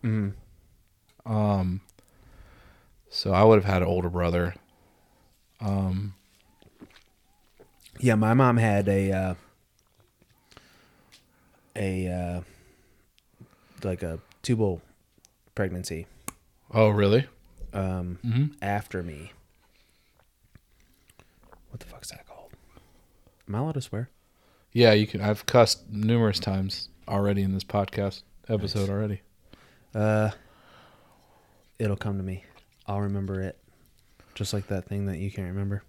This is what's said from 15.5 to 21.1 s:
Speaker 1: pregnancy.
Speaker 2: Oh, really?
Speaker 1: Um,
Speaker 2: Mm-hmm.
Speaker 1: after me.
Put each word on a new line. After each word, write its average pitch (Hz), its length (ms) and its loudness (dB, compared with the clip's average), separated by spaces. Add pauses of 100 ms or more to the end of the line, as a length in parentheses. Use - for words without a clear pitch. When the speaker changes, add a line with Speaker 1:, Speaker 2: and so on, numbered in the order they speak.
Speaker 1:
pregnancy. 90 520 -6 (680)
Speaker 2:
Oh, 110 160 6
really? 104 380 4 (460)
Speaker 1:
Um, 92 520 -4
Speaker 2:
Mm-hmm. 120 200 0 (180)
Speaker 1:
after 101 400 -4
me. 82 300 -14 (2500)